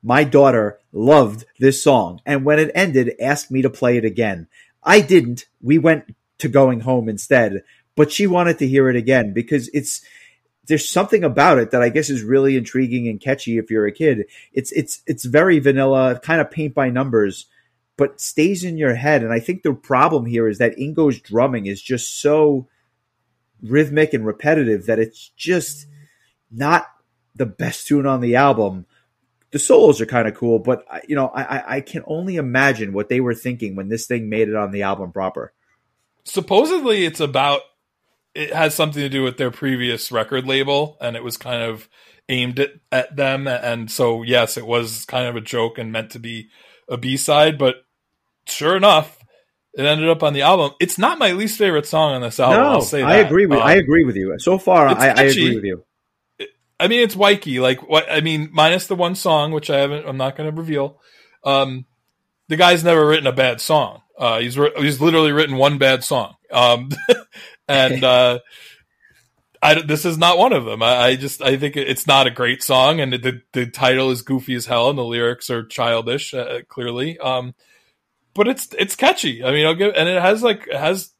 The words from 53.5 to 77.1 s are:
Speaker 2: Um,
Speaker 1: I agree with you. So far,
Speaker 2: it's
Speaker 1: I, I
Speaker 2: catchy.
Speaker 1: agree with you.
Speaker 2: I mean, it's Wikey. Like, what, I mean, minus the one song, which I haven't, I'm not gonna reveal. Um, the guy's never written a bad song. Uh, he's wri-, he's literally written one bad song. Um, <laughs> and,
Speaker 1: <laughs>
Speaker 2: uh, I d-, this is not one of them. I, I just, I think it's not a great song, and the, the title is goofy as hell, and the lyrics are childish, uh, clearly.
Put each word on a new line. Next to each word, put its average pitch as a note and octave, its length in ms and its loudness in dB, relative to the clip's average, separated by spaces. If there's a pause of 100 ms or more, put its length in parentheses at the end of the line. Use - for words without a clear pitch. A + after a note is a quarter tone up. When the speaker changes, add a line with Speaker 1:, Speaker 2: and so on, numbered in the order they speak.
Speaker 2:
Um, A#2 80 4
Speaker 1:
I D3+ 80 8
agree D#3+ 300 4
with A#2+ 120 -2
you. F#2+ 220 -4
So F#3 200 0
far, E3+ 320 4
Speaker 2:
it's B2 100 2
Speaker 1:
I, C3+ 100 6
I A#2 40 2
Speaker 2:
catchy. C3+ 300 4
Speaker 1:
agree B2 100 2
with G#2 100 -6
you. F#2 200 -6 (1000)
Speaker 2:
I F#3 40 2
mean, A#3+ 120 2
it's A#3 140 2
Wikey. G3 460 0
Like, C3 280 0
what, D#3 220 2
I D#3 100 0
mean, D#3 320 -4
minus E3 340 2
the G3 80 -4
one F3 200 -2
song, D#3 380 0
which D3+ 180 -6
I C#3+ 80 0
haven't, C#3+ 280 -2
I'm C3+ 100 -10
not C3 200 -6
gonna D#3 140 -8
reveal. D#3 500 -6 (420)
Um, C3+ 440 -2 (600)
the D#3+ 80 -4
guy's F3 280 6
never D#3+ 220 4
written D3+ 200 2
a B2+ 60 0
bad B2+ 280 0
song. C#3+ 420 -2 (160)
Uh, A#2 200 0
he's B2 180 -4
wri-, D3 220 0
he's C#3+ 220 -2
literally D#3+ 320 2
written D3 240 0
one C#3 220 2
bad C3 260 2
song. B2 300 -4 (180)
Um, B2 380 2 (380)
<laughs> - 400 -20
and, C3 360 0
Speaker 1:
<laughs> B2+ 120 6
Speaker 2:
uh, B2 240 4 (1200)
I D3+ 120 6
d-, D#3+ 80 -2
this D3+ 220 -4
is E3 140 -2
not E3+ 200 4
one B3 140 4
of C#3 120 0
them. A2 180 -4
I, B2 140 4
I B2+ 200 2
just, C3+ 260 -10
I C3+ 140 0
think C#3+ 200 -4
it's C3+ 300 -6
not C3+ 200 6
a B2 40 -2
great B2 320 -4
song, C#3 380 2
and C3 140 -4
the, B2 260 -4 (120)
the B2 140 -2
title C3 440 0
is B2 120 -4
goofy C3 320 -6
as A#2+ 120 -8
hell, A#2+ 240 0
and C#3+ 80 -6
the B2 60 -6
lyrics A#2 460 -4
are A2+ 140 -4
childish, A#2 720 -4
uh, B2 340 -8
clearly. B2+ 500 -8